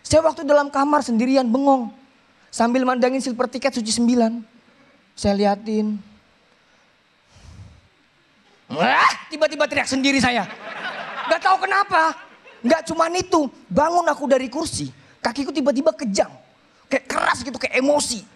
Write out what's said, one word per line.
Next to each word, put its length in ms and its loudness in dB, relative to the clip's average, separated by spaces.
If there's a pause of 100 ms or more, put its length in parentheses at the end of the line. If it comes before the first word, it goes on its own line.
Saya 240 2
waktu 160 0
dalam 320 2
kamar 320 2
sendirian 400 2
bengong, 480 2 (560)
sambil 400 2
mandangin 320 0
silver 240 -2
ticket 320 -4
Suci 160 -4
sembilan. 480 2 (720)
Saya 240 -2
liatin. 640 -2 (2750)
Wah, 400 2 (160)
tiba-tiba 400 -2
teriak 160 -2
sendiri 320 0
saya. 320 0 (800)
Nggak 160 0
tahu 160 4
kenapa. 560 0 (480)
Nggak 240 2
cuman 320 0
itu, 320 0 (160)
bangun 400 2
aku 240 -2
dari 160 2
kursi, 400 -6 (320)
kakiku 320 -6
tiba-tiba 400 0
kejang. 400 -2 (560)
Kayak 160 -4
keras 400 -4
gitu, 160 -10
kayak 240 -4
emosi. 400 0 (120)